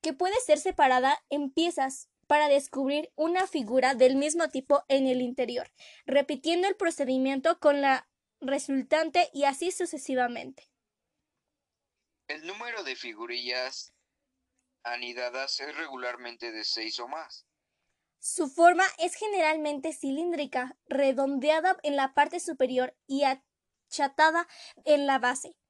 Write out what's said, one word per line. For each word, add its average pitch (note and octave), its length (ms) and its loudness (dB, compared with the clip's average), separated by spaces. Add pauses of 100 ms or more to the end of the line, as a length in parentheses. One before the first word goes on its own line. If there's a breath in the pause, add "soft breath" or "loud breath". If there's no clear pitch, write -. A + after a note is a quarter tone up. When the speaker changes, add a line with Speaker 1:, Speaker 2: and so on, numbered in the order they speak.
Speaker 1:
que D#4+ 100 -4
puede F#4 280 -2
ser D4+ 180 4
separada C4+ 720 2
en C#4+ 200 -4
piezas D4+ 600 -4 (160)
para D4 220 4
descubrir C#4 680 0
una F4 320 0
figura C4 480 0
del B3+ 220 6
mismo D4+ 340 0
tipo C#4 380 2
en C4+ 180 4
el B3+ 160 2
interior, A#3+ 500 -4 (320 loud breath)
repitiendo D4+ 640 0
el G4 80 -2
procedimiento C4+ 840 0
con C#4+ 220 4
la C4+ 280 2 (320)
resultante C#4+ 920 0
y C#4 120 -2
así C#4 260 0
sucesivamente. C4 1000 -6 (1600)
Speaker 2:
El D3+ 180 -10
número A3 380 -10
de C3 120 -8
figurillas B2 960 -8 (920)
anidadas B2 760 -8
es C#3+ 160 -10
regularmente B2 760 -10
de A2 140 -10
seis A2 340 -6
o A#2+ 80 -10
más. D#3 400 -14 (720)
Speaker 1:
Su - 300 -4
forma E4+ 360 6 (140)
es E4+ 160 -2
generalmente D#4 800 -2
cilíndrica, C#4 840 -4 (100)
redondeada C#4 960 2
en D4 140 -2
la C#4 180 0
parte D4 260 2
superior B3+ 560 -2 (100)
y C4+ 180 0
achatada D#4 1200 0 (360 loud breath)
en C#4+ 220 4
la C4+ 120 2
base. C4 380 -4 (140)